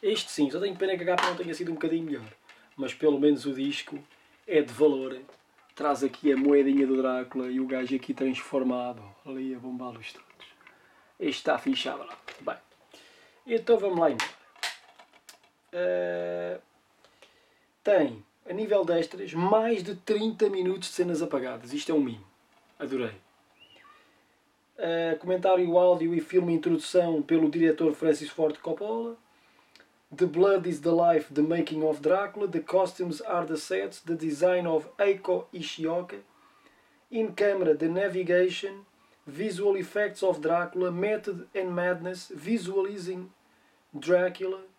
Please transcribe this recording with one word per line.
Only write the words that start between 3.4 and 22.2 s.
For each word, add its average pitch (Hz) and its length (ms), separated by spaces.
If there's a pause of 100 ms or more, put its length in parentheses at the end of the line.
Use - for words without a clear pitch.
o 135 80
disco 143 440 (480)
é 156 140
de 120 100
valor. 131 480 (560)
Traz 143 300
aqui 143 260
a 135 60
moedinha 139 500
do 131 120
Drácula 127 480
e 127 120
o 131 80
gajo 127 300
aqui 127 160
transformado. 127 920 (220)
Ali 131 300
a 123 40
bombá-los 123 540
todos. - 340 (720)
Este 151 200
está - 180
fixe, - 320
bravo. - 240 (280)
Bem, - 160 (920)
então 233 320
vamos 190 200
lá 160 120
embora. 117 200 (1400)
Eh, 87 880 (1200)
tem, 147 400 (260)
a 175 40
nível 202 320
de 165 80
extras, 170 400
mais 208 500
de 190 120
trinta 214 560
minutos 185 380
de - 80
cenas 175 260
apagadas. 127 500
Isto 147 200
é - 20
um 151 60
mimo. 117 260 (520)